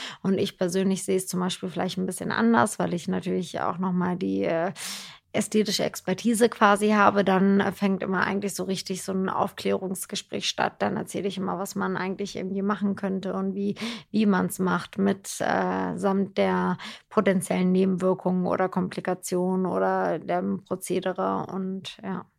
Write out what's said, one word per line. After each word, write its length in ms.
Und 160
ich 180
persönlich 480
sehe 120
es 100
zum 140
Beispiel 280
vielleicht 300
ein 80
bisschen 240
anders, 480
weil 160
ich 140
natürlich 520
auch 180
nochmal 380
die, 280
äh, 280
ästhetische 520
Expertise 640
quasi 440
habe, 300
dann, 380
äh, 100
fängt 320
immer 220
eigentlich 300
so 100
richtig 380
so 100
ein 160
Aufklärungsgespräch 1200
statt. 300
Dann 180
erzähle 320
ich 80
immer, 220
was 160
man 240
eigentlich 380
irgendwie 260
machen 340
könnte 380
und 200
wie, 200
wie 140
man's 340
macht 380
mit, 440
äh, 580
samt 400
der 400
potenziellen 600
Nebenwirkungen 760
oder 240
Komplikationen 960
oder 520
dem 460
Prozedere 880
und 500
ja, 220